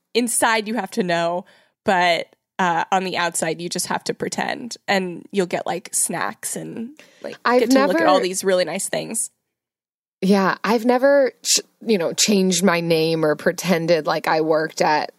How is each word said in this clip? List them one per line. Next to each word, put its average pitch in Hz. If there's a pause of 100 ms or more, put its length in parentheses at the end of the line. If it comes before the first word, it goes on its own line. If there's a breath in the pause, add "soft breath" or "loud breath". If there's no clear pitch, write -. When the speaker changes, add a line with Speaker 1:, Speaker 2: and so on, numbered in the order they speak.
(140)
Speaker 1:
inside 226
you 220
have 190
to 233
know, 170 (400 soft breath)
but, 180 (320)
uh, 170
on 190
the 185
outside 165
you 175
just 175
have -
to -
pretend, - (100)
and 185
you'll 196
get, -
like, -
snacks -
and, 226 (260 loud breath)
like, -
Speaker 2:
I've 247
Speaker 1:
get 233
to 269
look 320
at 330
all 196
Speaker 2:
never 185
Speaker 1:
these 185
really 185
nice 170
things. 160 (920)
Speaker 2:
Yeah, 190
I've 220
never, 254 (120)
ch-, - (260)
you 220
know, 151
changed 190
my 175
name 160
or 151
pretended 165
like 160
I 160
worked 156
at 151